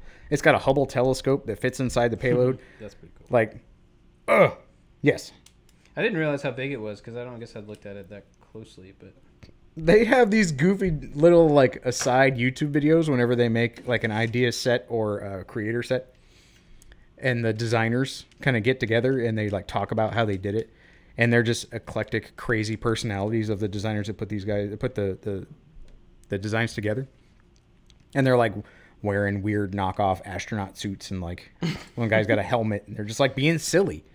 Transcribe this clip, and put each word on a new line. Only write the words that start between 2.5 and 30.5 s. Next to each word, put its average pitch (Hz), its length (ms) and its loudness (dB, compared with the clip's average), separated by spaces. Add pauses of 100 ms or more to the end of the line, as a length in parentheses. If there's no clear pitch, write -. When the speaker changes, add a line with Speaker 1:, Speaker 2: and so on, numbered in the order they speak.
Speaker 2:
<laughs> - 100 -20
That's 104 160 -16
pretty - 220 -20
cool. - 120 -20
Speaker 1:
Like, 110 340 0 (640)
ugh, - 280 6 (460)
yes. - 300 0 (680)
Speaker 2:
I 151 40 -4
didn't 208 160 -2
realize 147 240 -2
how 139 100 -4
big 131 200 -8
it 131 80 -8
was 107 220 -10
'cause 117 140 -16
I 120 100 -10
don't 120 140 -14
guess 117 160 -16
I'd 104 120 -16
looked 104 180 -18
at 101 120 -14
it 95 120 -18
that 101 160 -20 (140)
closely, 95 580 -20
but - 160 -20 (600)
Speaker 1:
They 170 300 6
have 240 260 4
these 208 200 4
goofy 185 400 0
little, 151 580 6
like, 139 360 4
aside 131 520 2
YouTube 131 340 0
videos 156 380 4
whenever 123 260 2
they 117 140 4
make, 113 380 0
like, 117 160 0
an 113 80 0
idea 117 400 0
set 123 380 0
or 107 300 -2
a 98 260 -10
creator 117 380 -4
set. - 300 -4 (1040)
And 120 280 -2
the 113 80 2
designers 113 720 -2 (160)
kinda 123 200 0
get 131 180 0
together 120 400 0
and 113 180 -2
they, 107 120 -2
like, 101 180 -4
talk - 240 -4
about 110 220 0
how 113 120 2
they 101 120 -2
did 101 180 -4
it. 113 140 -4 (480)
And 117 140 4
they're 117 120 6
just 113 300 -4
eclectic, - 640 -8
crazy 110 400 -2
personalities 110 720 -2
of 101 100 -4
the 104 80 -2
designers 104 400 -6
that 107 100 -8
put 107 120 -8
these 104 160 -6
guys, 104 260 -4
that 107 80 -10
put 123 160 -6
the, 98 260 -4
the, 98 260 -8 (840)
the 101 80 -4
designs 110 360 -4
together. 110 340 -4 (1080)
And 139 120 2
they're, 127 100 6
like, 113 160 2 (480)
wearing 101 400 0
weird 104 320 -2
knockoff 95 520 0
astronaut 98 520 -8